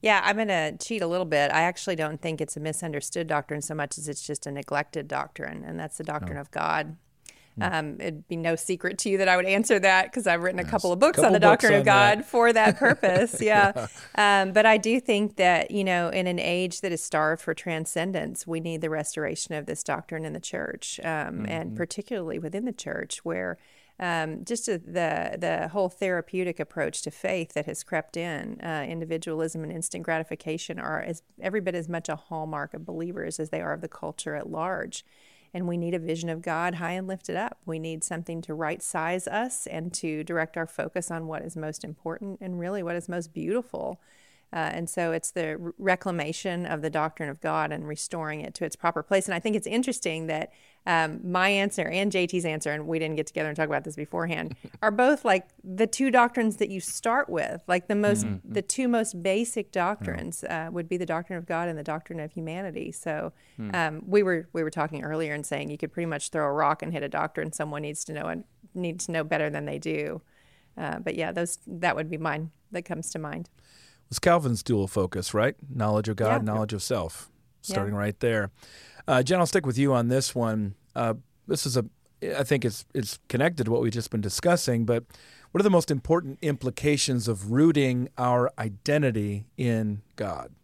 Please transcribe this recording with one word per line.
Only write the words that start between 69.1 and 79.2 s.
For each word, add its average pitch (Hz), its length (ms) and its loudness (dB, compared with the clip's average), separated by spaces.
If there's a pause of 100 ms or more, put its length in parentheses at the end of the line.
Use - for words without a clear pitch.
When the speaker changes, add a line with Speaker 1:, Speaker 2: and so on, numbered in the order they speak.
Speaker 1:
know 160 120 0
better 156 240 0
than 147 160 -6
they 143 140 -6
do. 151 420 -4 (560)
Uh, 156 220 -6
but - 160 -6
yeah, 165 180 -4
those, 170 340 -4
that 175 300 0
would 160 140 -4
be 160 80 -6
mine 156 320 -4 (220)
that 175 100 -6
comes 165 300 -8
to 160 60 -6
mind. 156 300 -8 (640)
Speaker 2:
It's - 80 -6
Calvin's 147 440 4
dual 101 260 2
focus, 92 440 -2
right? 110 220 4 (200)
Knowledge 107 360 2
of 104 60 -2
God, 113 280 4
Speaker 1:
Yeah. 107 80 0
Speaker 2:
knowledge 107 220 0
of 98 80 -4
self. - 480 -4 (380)
Speaker 1:
Yeah. 190 60 -4
Speaker 2:
starting 104 200 0
right 104 260 -2
there. 110 300 2 (580)
Uh, 127 140 6